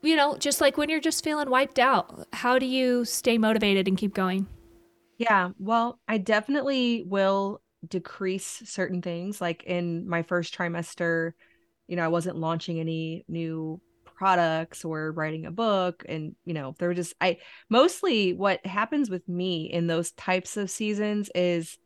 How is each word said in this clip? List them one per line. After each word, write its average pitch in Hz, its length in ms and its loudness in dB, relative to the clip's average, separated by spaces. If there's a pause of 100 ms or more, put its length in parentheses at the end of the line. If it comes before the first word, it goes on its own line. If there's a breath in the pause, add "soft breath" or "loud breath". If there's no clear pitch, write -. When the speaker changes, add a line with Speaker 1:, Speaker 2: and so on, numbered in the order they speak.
Speaker 1:
you 311 140 4
know, 294 200 4
just, - 240 0
like, 277 160 4
when 294 140 0
you're 311 100 0
just 320 240 -2
feeling 302 240 -2
wiped 262 300 2
out, 254 540 2
how 254 260 2
do 262 80 0
you 254 380 2
stay 233 340 2
motivated 214 500 4
and 190 80 2
keep 196 180 0
going? 190 320 0 (720)
Speaker 2:
Yeah, 202 400 4
well, 226 400 0 (100)
I 220 100 0
definitely 240 880 0
will 196 560 0 (260)
decrease 185 800 -6
certain 180 340 -4
things. 175 400 -6
Like, 170 240 -4
in 175 440 -2
my 170 140 0
first 175 340 -2
trimester, 170 760 -2 (540 soft breath)
you 175 100 -6
know, 175 80 0
I 165 40 2
wasn't 170 300 0
launching 165 420 -2
any 160 480 -4
new 160 520 -6 (240)
products 170 800 0
or 156 280 -4
writing 160 340 -4
a 165 40 -8
book. 190 580 0
And, 156 260 -6 (120)
you 175 80 -4
know, 135 240 -6
there 175 100 0
were 175 60 0
just, 175 260 -6
I, 185 180 2 (300 loud breath)
mostly 240 640 4
what 185 340 0
happens 220 440 -2
with 185 180 -6
me 175 420 -4
in 170 160 0
those 165 260 0
types - 440 -2
of 202 140 -4
seasons 208 640 -2
is 175 520 0